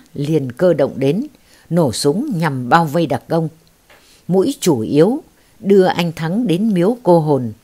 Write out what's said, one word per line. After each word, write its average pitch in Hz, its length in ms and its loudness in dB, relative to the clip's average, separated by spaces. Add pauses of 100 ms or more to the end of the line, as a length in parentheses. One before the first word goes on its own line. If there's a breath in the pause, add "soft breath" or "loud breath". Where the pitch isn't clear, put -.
(140)
liền 143 380 -2
cơ 175 220 2
động 139 220 0
đến, 156 320 -2 (420 soft breath)
nổ 160 220 2
súng 190 440 -2
nhằm 135 340 -4
bao 165 160 2
vây 156 200 -2
đặc 135 220 -6
công. 160 220 -2 (800 soft breath)
Mũi 190 320 0
chủ 135 200 0
yếu 156 440 2 (360 soft breath)
đưa 196 260 4
anh 170 260 -2
Thắng 175 360 -4
đến 196 260 0
miếu 185 300 2
cô 175 160 4
hồn 135 340 0 (100)